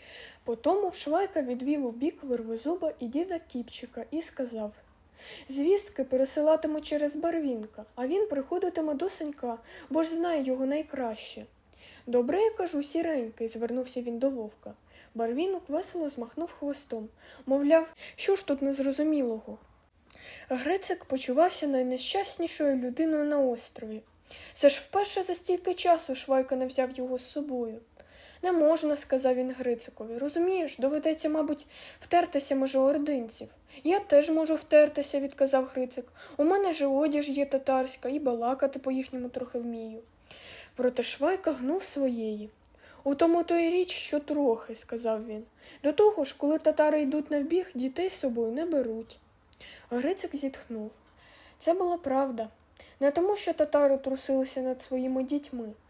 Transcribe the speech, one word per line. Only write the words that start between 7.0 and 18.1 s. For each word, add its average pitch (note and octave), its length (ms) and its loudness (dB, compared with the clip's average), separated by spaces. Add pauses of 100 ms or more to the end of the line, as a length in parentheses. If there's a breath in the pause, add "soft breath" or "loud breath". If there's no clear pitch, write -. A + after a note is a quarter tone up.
Барвінка, C#4+ 680 -4 (100)
а B3 120 -4
він G4+ 220 0
приходитиме D#4+ 640 -2
до F4 160 -2
Санька, B3+ 480 -6 (320 loud breath)
бо D#4 120 2
ж D#4+ 120 0
знає E4 300 0
його C4 220 0
найкраще». C4 800 -6 (640 loud breath)
«Добре, B3 360 4
я A4 80 6
кажу, E4+ 320 -2
сіренький», C#4+ 640 -2
звернувся A#3+ 540 -4
він A#3 160 -4
до C4+ 120 2
Вовка. G#3+ 440 -10 (400 loud breath)
Барвінок D4 540 0
весело E4 400 -4
змахнув C4+ 440 -8
хвостом. A#3 560 -8 (380 loud breath)
Мовляв, C#4+ 480 4 (220 loud breath)